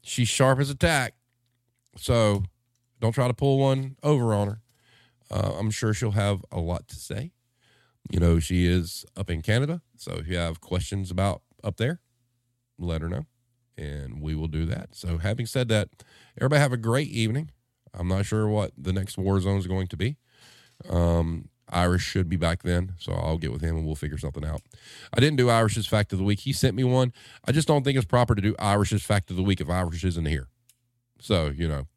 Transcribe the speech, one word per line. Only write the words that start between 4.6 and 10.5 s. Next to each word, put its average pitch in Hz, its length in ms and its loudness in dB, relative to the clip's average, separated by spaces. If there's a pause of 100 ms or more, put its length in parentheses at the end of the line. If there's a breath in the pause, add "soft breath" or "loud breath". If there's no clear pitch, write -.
Uh, 98 280 -2
I'm 107 120 -2
sure 107 240 -2
she'll 113 160 -2
have 101 420 0
a 90 80 -4
lot 85 280 -4
to - 80 -16
say. 131 360 -10 (800 soft breath)
You 92 100 0
know, 82 180 6
she 87 280 2
is 87 400 0 (100)
up 104 140 -6
in 80 100 -4
Canada. 139 400 0 (160)
So - 220 -14
if 78 100 -8
you 90 80 -2
have 82 240 -4